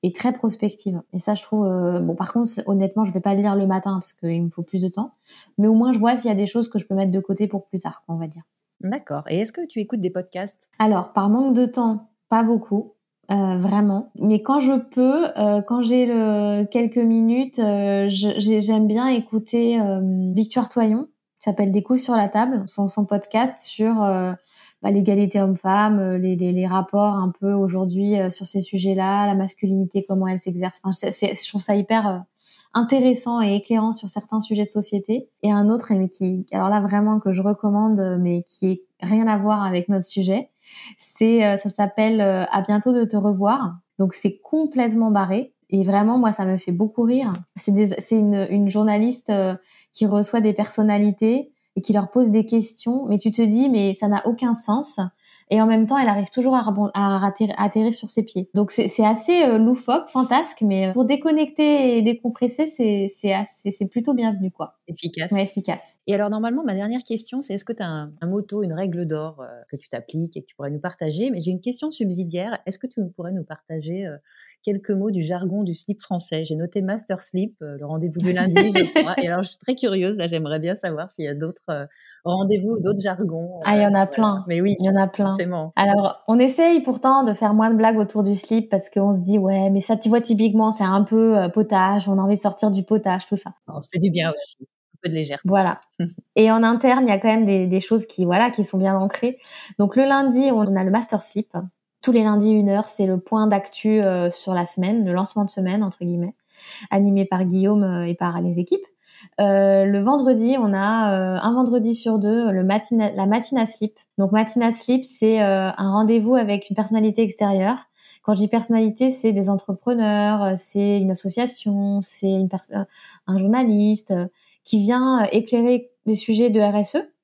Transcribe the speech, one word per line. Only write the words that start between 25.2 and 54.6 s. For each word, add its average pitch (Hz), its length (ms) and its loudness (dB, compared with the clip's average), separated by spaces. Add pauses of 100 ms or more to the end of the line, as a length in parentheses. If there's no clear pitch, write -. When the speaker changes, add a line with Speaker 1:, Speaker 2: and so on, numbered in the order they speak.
Speaker 1:
homme-femme, 196 580 2
euh, 185 200 -2
les, 185 180 0
les, 180 160 0
les 180 140 0
rapports 196 480 0
un 185 260 -2
peu 196 120 -2
aujourd'hui, 196 680 0
euh, 185 100 -2
sur 185 160 -10
ces 196 140 -4
sujets-là, 190 680 0
la 202 80 0
masculinité, 190 720 -2
comment 190 200 -2
elle 185 120 -4
s'exerce. 180 460 -6
Enfin, 190 80 -2
c'est, 180 180 -4
c'est, 190 240 -2
je - 140 -4
trouve 202 140 -4
ça 208 120 0
hyper, 208 320 0
euh, 185 120 -2 (560)
intéressant 247 680 2
et 202 140 2
éclairant 220 380 0
sur 220 180 -8
certains 220 300 -6
sujets 208 240 -2
de 202 60 -8
société. 208 600 -4 (120)
Et 208 80 2
un 208 200 4
autre, 233 240 0
mais 190 140 2
qui, 185 440 -4
alors 190 160 0
là 208 120 2
vraiment 208 400 2
que 196 120 -2
je 185 80 0
recommande, 208 600 0
euh, 185 200 -2
mais 175 240 0
qui - 220 -6
est 185 180 -2 (160)
rien 214 260 0
à 214 120 2
voir 208 260 0
avec 180 240 -2
notre 196 160 0
sujet, 190 460 -2 (480)
c'est, 226 480 2
euh, 202 100 2
ça 202 140 -4
s'appelle, 214 500 0
euh, 190 300 2
À 196 100 0
bientôt 208 320 0
de 240 120 2
te 220 120 -2
revoir. 202 600 0 (220)
Donc 190 140 0
c'est - 280 -4
complètement 247 680 0
barré. 202 440 0 (160)
Et 196 140 2
vraiment, 208 340 2
moi, 226 140 2
ça 202 120 -2
me 185 140 0
fait 180 120 -6
beaucoup 214 320 -2
rire. 240 300 0 (240)
C'est 202 160 -2
des, 208 140 4
c'est 220 320 0
une, 208 320 2
une 202 180 2
journaliste, 214 640 0
euh, 190 260 0 (360)
qui - 120 0
reçoit 208 380 2
des 214 100 4
personnalités 208 960 0 (240)
et 190 60 -4
qui 196 140 -2
leur 196 160 0
pose 240 200 4
des 220 140 4
questions, 226 600 -2
mais 208 120 0
tu 214 140 0
te 233 100 0
dis, 226 260 4
mais 202 260 2
ça 208 140 -2
n'a 202 180 0
aucun 233 280 0
sens. 220 460 -2 (480)